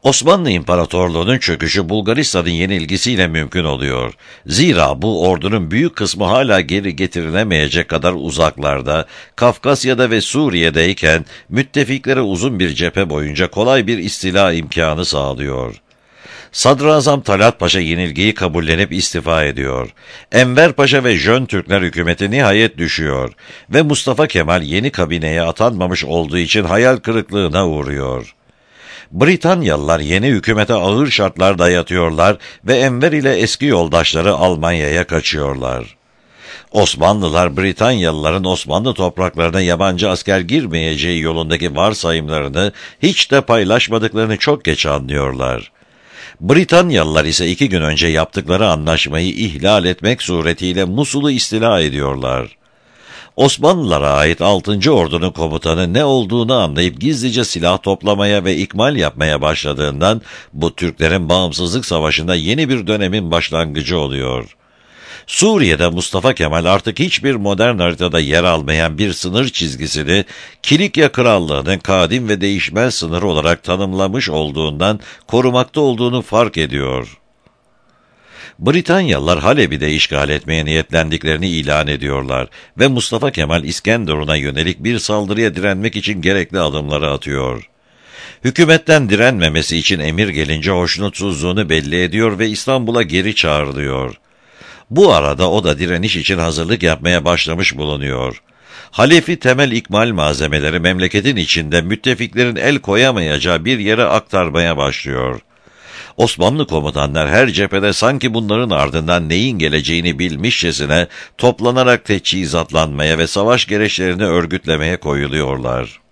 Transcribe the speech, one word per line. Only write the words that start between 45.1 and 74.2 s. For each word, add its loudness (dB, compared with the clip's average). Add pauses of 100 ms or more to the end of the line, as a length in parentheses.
Britanyalılar 4
ise 0
iki 0
gün 2
önce 0
yaptıkları 0
anlaşmayı 0
ihlal 0
etmek -2
suretiyle -2
Musul'u 0
istila 0
ediyorlar. -4 (760)
Osmanlılara 2
ait 2
altıncı 2
Ordu'nun 2
komutanı -2
ne 2
olduğunu 0
anlayıp 0
gizlice 0
silah 0
toplamaya 0
ve 0
ikmal 0
yapmaya 0
başladığından 0 (300)
bu -2
Türklerin -2
bağımsızlık -2
savaşında 0
yeni 0
bir -2
dönemin -2
başlangıcı -2
oluyor. -4 (720)
Suriye'de 2
Mustafa 0
Kemal 0
artık 0
hiçbir 0
modern 0
haritada 0
yer 2
almayan 0
bir 0
sınır -2
çizgisini -2 (380)
Kilikya 2
Krallığı'nın 2
kadim 0
ve 0
değişmez -2
sınır -2
olarak 2
tanımlamış -2